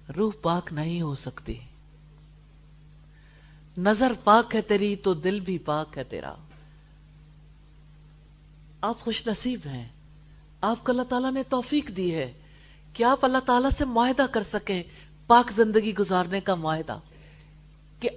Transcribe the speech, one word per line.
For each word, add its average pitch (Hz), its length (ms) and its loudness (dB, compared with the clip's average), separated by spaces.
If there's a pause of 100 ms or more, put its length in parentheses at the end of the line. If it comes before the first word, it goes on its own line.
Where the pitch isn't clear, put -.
(160)
روح 208 160 0 (100)
پاک 170 300 -2
نہیں 165 300 -4
ہو 147 120 -4
سکتی۔ - 400 -12 (2250)
نظر 214 340 2 (120)
پاک 226 300 6
ہے 220 80 0
تیری 208 340 2
تو 190 180 0
دل 185 260 -2
بھی 180 180 -4
پاک 151 400 -4
ہے 131 60 -8
تیرا۔ 71 300 -12 (2500)
آپ 226 200 -2
خوش - 260 -6
نصیب 233 400 -4
ہیں، 123 220 -8 (720)
آپ 226 240 -2
کو 254 80 0
اللہ 247 100 0
تعالیٰ 254 300 -2
نے 269 100 -2
توفیق 262 540 -2
دی 180 180 -2
ہے 135 180 -4 (600)
کہ 226 100 -2
آپ 262 220 2
اللہ 254 220 4
تعالیٰ 247 320 4
سے 294 60 0
معاہدہ 254 460 2
کر 226 120 -2
سکیں 202 400 -4 (440)
پاک 240 240 8
زندگی 214 440 4
گزارنے 185 460 0
کا 190 140 0
معاہدہ، 156 440 -4 (1040)
کہ - 160 0